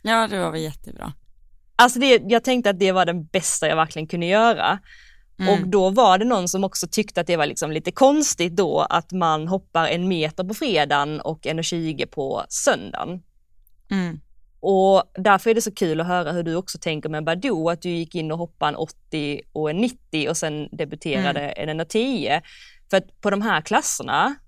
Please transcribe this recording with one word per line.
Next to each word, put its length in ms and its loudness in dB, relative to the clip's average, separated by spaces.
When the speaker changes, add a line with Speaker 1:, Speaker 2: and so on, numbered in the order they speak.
Speaker 1:
Ja, 260 0
det 120 -4
var 120 -2
väl 100 -6
jättebra. 520 -12
Speaker 2:
Alltså 240 6
det, 280 6
jag 160 2
tänkte 260 2
att 100 -2
det 120 4
var 140 4
den 200 -4
bästa 420 -2
jag 80 2
verkligen 320 -2
kunde 180 -4
göra. 540 2
Speaker 1:
Mm. 140 4
Speaker 2:
Och 40 -2
då 220 4
var 280 6
det 80 0
någon 220 2
som 160 -2
också 280 -4
tyckte 300 -2
att 60 -4
det 100 2
var 80 2
liksom 260 -6
lite 200 -4
konstigt 640 2
då 240 2
att 220 -2
man 360 0
hoppar 400 -2
en 200 -2
meter 360 -2
på 100 -6
fredagen 680 0
och 260 -8
en 120 -4
och 60 -6
tjugo 400 -4
på 440 -6
söndagen. 720 -4
Speaker 1:
Mm. 280 -4
Speaker 2:
Och 420 4
därför 340 2
är 60 4
det 60 2
så 100 -4
kul 300 -2
att 60 -2
höra 240 -2
hur 120 -2
du 120 -2
också 260 -6
tänker 280 -4
med 140 -4
Badoo, 460 -2
att 120 -4
du 80 -6
gick 260 -6
in 160 -4
och 60 -4
hoppade 320 -4
en 60 -4
åttio 680 -6
och 160 -2
en 80 -2
nittio 520 -4
och 80 -2
sen 340 -6
debuterade 720 -4
Speaker 1:
Mm. 120 -8
Speaker 2:
en 60 -6
en 100 -6
och 100 -6
tio. 520 -2
För 80 2
att 240 -4
på 80 0
de 120 0
här 200 0
klasserna 720 0